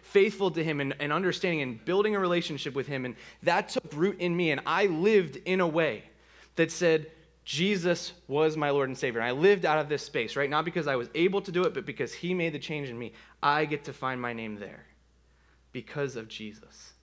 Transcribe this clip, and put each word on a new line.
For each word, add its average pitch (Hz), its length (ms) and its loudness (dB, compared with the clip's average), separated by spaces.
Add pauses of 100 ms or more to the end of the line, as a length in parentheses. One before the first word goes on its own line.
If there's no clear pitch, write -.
faithful 196 500 2
to 160 100 -4
him 151 200 -2
and, 139 180 -2
and 147 140 0
understanding 175 480 0
and 123 240 -6
building 208 300 2
a 196 40 0
relationship 170 540 -2
with 131 120 -2
him, 135 200 -6
and 123 100 -8 (280)
that 180 260 2
took - 240 -4
root 180 260 0
in 175 160 0
me, 170 160 2
and 135 140 0
I 185 220 2
lived 170 580 4
in 185 160 2
a 170 60 4
way 151 360 0 (520)
that 165 140 4
said, 160 400 2 (360)
"Jesus 175 680 0 (160)
was 156 300 2
my 147 140 2
Lord 139 180 2
and 127 80 -8
Savior." 117 240 -2
And 120 80 0
I - 20 0
lived 180 340 4
out 156 140 4
of 143 80 -2
this 147 160 -2
space, 113 320 -4
right? 139 140 0
Not 151 160 0
because 170 200 -2
I 135 120 0
was 120 180 -4
able 185 260 2
to 202 100 -10
do 180 120 0
it, 160 100 0
but 123 120 -6
because 127 280 -6
he 180 200 -4
made 165 200 0
the 143 60 -8
change 143 300 -8
in 120 100 -10
me. 113 140 -10 (280)
I 151 240 4
get 147 200 -6
to 135 80 -10
find 127 280 -4
my 120 120 -4
name 110 240 -8
there - 280 -14 (840)
because 127 460 -6
of 110 100 -12
Jesus. - 760 -16